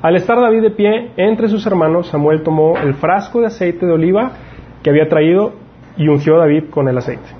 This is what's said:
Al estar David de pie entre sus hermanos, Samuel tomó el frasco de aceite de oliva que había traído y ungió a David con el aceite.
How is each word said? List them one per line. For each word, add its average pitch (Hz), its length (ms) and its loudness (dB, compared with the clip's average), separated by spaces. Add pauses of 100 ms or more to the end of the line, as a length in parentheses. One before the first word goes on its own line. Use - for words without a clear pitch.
Al 170 140 2
estar 233 240 0
David 226 220 2
de 214 80 2
pie 214 460 -2
entre 220 320 0
sus 202 180 -2
hermanos, 175 420 0
Samuel 156 340 0
tomó 160 340 2
el 143 180 -2
frasco 196 460 -2
de 226 60 0
aceite 180 400 -4
de 170 60 2
oliva 185 400 0 (500)
que 151 80 0
había 156 180 2
traído 170 440 2 (440)
y 156 120 0
ungió 147 280 2
a - 40 6
David 151 300 2
con 139 180 -2
el 127 100 -2
aceite. 120 300 -8 (120)